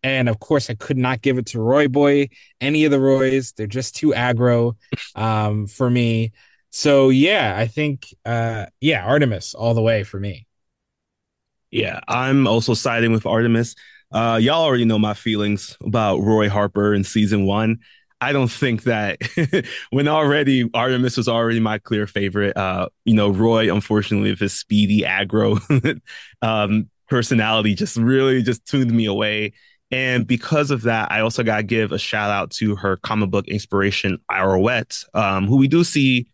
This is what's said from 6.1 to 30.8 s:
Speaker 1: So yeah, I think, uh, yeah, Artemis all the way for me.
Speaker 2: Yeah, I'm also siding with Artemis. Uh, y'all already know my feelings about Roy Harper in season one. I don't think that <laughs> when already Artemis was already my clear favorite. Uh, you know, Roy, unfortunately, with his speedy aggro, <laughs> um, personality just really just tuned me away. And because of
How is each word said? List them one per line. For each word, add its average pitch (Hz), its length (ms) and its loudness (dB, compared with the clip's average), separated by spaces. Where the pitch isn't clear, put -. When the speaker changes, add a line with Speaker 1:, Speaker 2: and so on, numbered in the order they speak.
Speaker 1:
So 139 400 4
yeah, 135 480 2
I 113 80 0
think, 143 480 -6
uh, 113 420 -4
yeah, 131 240 -2
Artemis 123 520 0
all 117 180 0
the 113 80 2
way 110 220 2
for 98 160 -10
me. 98 260 -10
Speaker 2:
Yeah, 92 360 -4
I'm 131 400 2
also 113 260 2
siding 117 380 0
with 110 140 0
Artemis. 117 500 0
Uh, 113 300 0
y'all 156 220 2
already 127 220 2
know 110 120 2
my 107 160 0
feelings 104 720 -4
about 104 360 0
Roy 107 280 2
Harper 104 460 0
in 98 80 0
season 101 420 0
one. 110 340 0
I 135 120 -2
don't 131 180 0
think 120 320 -2
that 104 380 -2
<laughs> 175 280 0
when 143 160 0
already 143 680 2
Artemis 127 420 0
was 123 140 0
already 117 300 0
my 110 180 0
clear 104 300 -4
favorite. 101 500 -2
Uh, 92 320 -4
you 113 80 4
know, 104 160 4
Roy, 110 440 2
unfortunately, 104 580 0
with 95 80 -6
his 101 140 -2
speedy 104 500 0
aggro, 107 1000 -2
<laughs> - 200 -16
um, 107 480 -2
personality 110 680 0
just - 200 -6
really 131 460 2
just 117 240 -4
tuned 131 260 0
me 113 140 2
away. 107 480 -4
And 127 360 0
because 143 420 0
of 131 140 -2